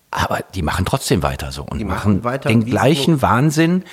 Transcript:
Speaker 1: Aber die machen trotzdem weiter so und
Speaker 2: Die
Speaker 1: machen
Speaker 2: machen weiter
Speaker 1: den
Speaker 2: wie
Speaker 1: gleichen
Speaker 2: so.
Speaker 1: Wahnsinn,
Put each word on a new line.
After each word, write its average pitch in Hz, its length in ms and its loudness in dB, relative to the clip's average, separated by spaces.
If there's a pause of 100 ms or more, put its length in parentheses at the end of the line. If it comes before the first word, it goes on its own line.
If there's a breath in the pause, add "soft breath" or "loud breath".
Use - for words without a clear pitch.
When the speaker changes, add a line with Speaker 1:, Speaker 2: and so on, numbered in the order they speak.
(140)
Speaker 1:
Aber - 260 -4 (140)
die 95 60 -4
machen 78 240 -2
trotzdem 120 380 0
weiter 69 300 -4
so 71 100 -10
und - 160 -8
Speaker 2:
Die 110 80 -4
Speaker 1:
machen 95 300 0
Speaker 2:
machen 113 80 -4
weiter 127 260 -2
Speaker 1:
den 113 160 4
Speaker 2:
wie 123 40 -6
Speaker 1:
gleichen 143 460 2
Speaker 2:
so. 131 60 0
Speaker 1:
Wahnsinn, 151 600 2 (100)